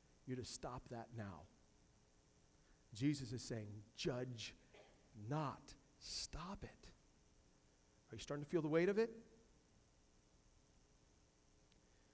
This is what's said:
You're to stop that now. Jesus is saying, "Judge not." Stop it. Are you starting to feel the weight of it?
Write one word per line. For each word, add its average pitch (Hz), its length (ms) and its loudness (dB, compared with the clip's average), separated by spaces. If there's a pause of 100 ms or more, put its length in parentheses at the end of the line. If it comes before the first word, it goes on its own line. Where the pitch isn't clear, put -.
(260)
You're 127 120 -2
to 120 80 -4
stop - 440 -6
that 117 260 -8
now. 98 320 -6 (1500)
Jesus 135 380 4
is 113 100 -2
saying, 107 420 -6 (120)
"Judge 123 580 -2 (760)
not." 143 460 -2 (240)
Stop - 640 -6
it. - 260 -14 (1200)
Are 117 40 -6
you 113 40 -6
starting 147 240 -2
to 143 60 -6
feel 180 120 6
the 151 60 4
weight 165 220 8
of 202 80 4
it? 226 180 6 (3000)